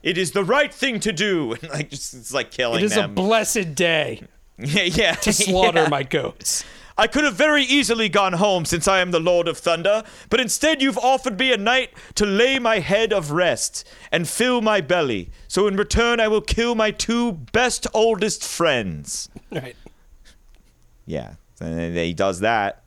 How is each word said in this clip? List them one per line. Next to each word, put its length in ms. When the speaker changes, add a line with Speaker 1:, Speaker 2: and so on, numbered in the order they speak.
Speaker 1:
It 160
is 140
the 120
right 280
thing 280
to 120
do." 460
<laughs> 40
And, 80
like, 200
just, 240
it's 200
like 160
killing 300
Speaker 2:
"It 40
is 100
Speaker 1:
them. 160
Speaker 2:
a 40
blessed 600
day 480
Speaker 1:
<laughs> 160
Yeah, 240
yeah. 320
Speaker 2:
to 180
slaughter 500
Speaker 1:
<laughs> 20
Yeah. 40
Speaker 2:
my 140
goats." 600
Speaker 1:
"I 80
could 180
have 100
very 300
easily 460
gone 240
home 320
since 200
I 140
am 100
the 100
Lord 280
of 100
Thunder, 440
but 120
instead 420
you've 160
offered 400
me 140
a 40
night 340
to 100
lay 320
my 220
head 320
of 180
rest 580
and 160
fill 320
my 220
belly. 480
So 180
in 100
return, 440
I 80
will 140
kill 320
my 160
two 420
best, 640
oldest 500
friends." 840
Speaker 2:
Right. 260
Speaker 1:
Yeah. 280
And 180
then 160
he 200
does 260
that. 460